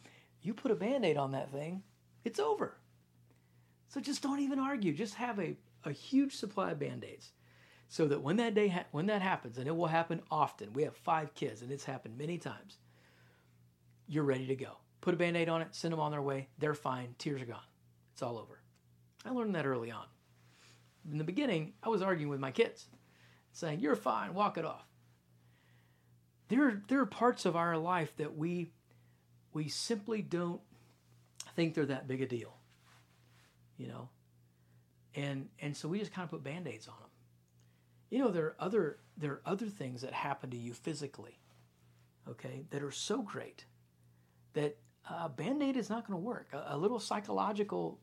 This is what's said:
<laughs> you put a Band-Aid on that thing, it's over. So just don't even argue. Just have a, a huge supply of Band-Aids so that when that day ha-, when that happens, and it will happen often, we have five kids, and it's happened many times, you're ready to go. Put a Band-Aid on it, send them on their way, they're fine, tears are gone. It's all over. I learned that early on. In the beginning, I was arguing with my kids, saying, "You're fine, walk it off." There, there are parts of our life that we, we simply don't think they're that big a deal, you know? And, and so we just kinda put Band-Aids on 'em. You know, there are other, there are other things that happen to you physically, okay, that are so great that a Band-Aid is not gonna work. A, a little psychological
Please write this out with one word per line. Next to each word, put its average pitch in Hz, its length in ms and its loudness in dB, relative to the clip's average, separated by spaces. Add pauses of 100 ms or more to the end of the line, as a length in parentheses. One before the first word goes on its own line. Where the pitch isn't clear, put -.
<laughs> - 340 -20
you 202 100 -4
put - 160 -2
a 214 60 4
Band-Aid 196 420 2
on 135 140 2
that 139 200 -2
thing, 160 300 -6 (420)
it's 247 160 -2
over. 415 360 0 (1120)
So - 120 -6
just 277 220 -2
don't 285 200 2
even 269 180 2
argue. 262 340 2
Just 202 220 -2
have 233 240 -2
a, 151 160 -2 (300)
a 151 60 -2
huge 269 440 2
supply 190 360 -2
of 151 80 -2
Band-Aids 127 520 -6 (560)
so 160 200 2
that 143 140 4
when 151 160 2
that 233 180 2
day 214 140 8
ha-, 180 220 2
when 151 160 0
that 208 140 2
happens, 151 360 0
and 131 100 -2
it 160 80 0
will 170 120 4
happen 160 340 2 (100)
often, 143 420 0
we 117 100 2
have - 120 0
five 160 400 0
kids, 117 260 -4
and 123 100 -8
it's 139 120 -6
happened 123 340 -8
many 156 200 -4
times, 120 400 -10 (1300)
you're 151 160 2
ready 131 240 2
to 131 80 2
go. 127 220 -6 (240)
Put 180 120 2
a 165 40 2
Band-Aid 170 320 4
on 165 120 4
it, - 140 -6
send 165 160 0
them 160 80 0
on 151 120 2
their 147 100 0
way, 135 260 0 (100)
they're 151 160 2
fine, 127 440 -4
tears 139 240 -2
are 127 40 -8
gone. 117 140 -8 (540)
It's - 100 -8
all 120 140 -4
over. 101 220 -14 (640)
I 220 40 -6
learned 226 260 0
that 151 100 2
early 120 260 0
on. 113 140 -10 (1080)
In 151 60 -2
the 156 60 0
beginning, 180 500 2 (100)
I 220 60 0
was 214 120 2
arguing 170 280 2
with 139 100 -2
my 135 120 -2
kids, - 360 2 (640)
saying, 151 280 -2
"You're 147 160 4
fine, 170 380 0
walk 190 240 2
it 165 80 0
off." - 220 -8 (1600)
There, 233 400 6
there 269 140 6
are 254 40 4
parts - 400 2
of 170 100 4
our 170 220 4
life 165 400 2
that 151 180 -4
we, 170 360 -2 (800)
we 151 140 -2
simply 214 540 -2
don't 170 400 0 (920)
think 160 200 4
they're 156 100 4
that 135 220 -2
big 131 140 -2
a 131 60 2
deal, 117 280 -4 (1200)
you 127 100 -10
know? 120 220 -12 (1080)
And, 139 340 -2 (100)
and 147 180 -4
so - 100 -6
we 185 120 0
just 202 140 -4
kinda 180 140 -4
put 156 160 -8
Band-Aids 139 440 -8
on - 140 -18
'em. 113 80 -20 (1040)
You 240 60 4
know, 262 100 6
there 170 160 2
are 156 140 -4
other, 185 400 2 (180)
there 147 140 -2
are 143 120 -8
other 196 220 -2
things 131 380 -8
that 127 100 -8
happen 139 380 -4
to 120 40 -6
you 120 180 -6
physically, 139 640 -8 (920)
okay, 131 400 -10
that 143 140 -4
are 143 80 -4
so 226 320 -2
great - 420 -10 (880)
that 147 240 2 (320)
a 165 180 -4
Band-Aid 262 480 0
is 208 140 0
not 226 160 -2
gonna 190 140 -2
work. 226 340 -4
A, 151 220 -4
a - 20 0
little 208 220 2
psychological 202 1040 0